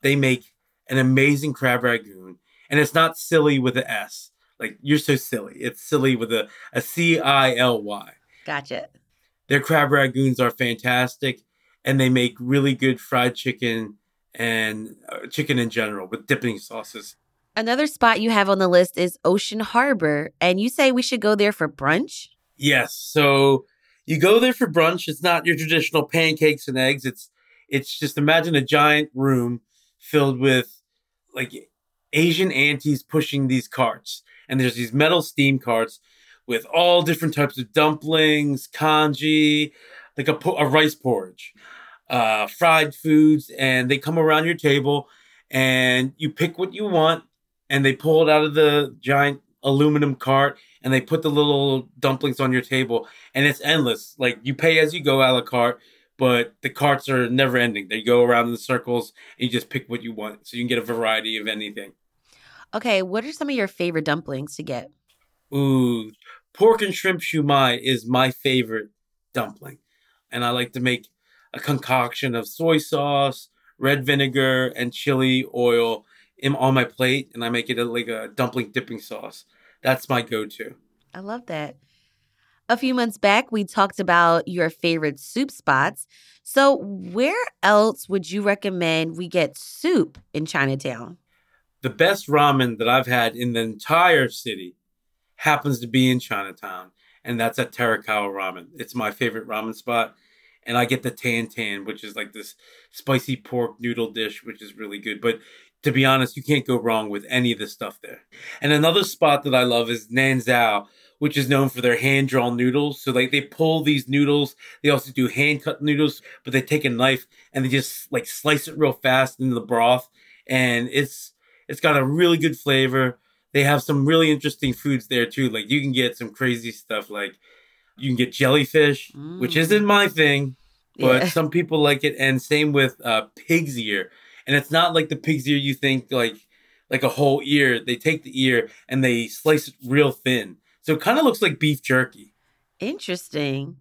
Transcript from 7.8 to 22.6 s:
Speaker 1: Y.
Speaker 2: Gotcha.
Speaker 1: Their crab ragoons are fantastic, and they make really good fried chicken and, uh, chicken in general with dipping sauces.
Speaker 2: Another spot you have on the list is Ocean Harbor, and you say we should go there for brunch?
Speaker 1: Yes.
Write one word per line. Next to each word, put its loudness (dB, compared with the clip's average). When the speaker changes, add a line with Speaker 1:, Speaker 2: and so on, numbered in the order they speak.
Speaker 1:
Y. -10
Speaker 2:
Gotcha. -10
Speaker 1:
Their 0
crab 2
ragoons 2
are 2
fantastic, -2
and 2
they 4
make 2
really 0
good 0
fried -2
chicken -6
and, -4
uh, -12
chicken -2
in -2
general -6
with -12
dipping -2
sauces. -16
Speaker 2:
Another 0
spot 2
you 0
have 2
on 2
the 4
list 4
is -2
Ocean 0
Harbor, 0
and 2
you 0
say 2
we 0
should -4
go 2
there 2
for -4
brunch? -4
Speaker 1:
Yes. 0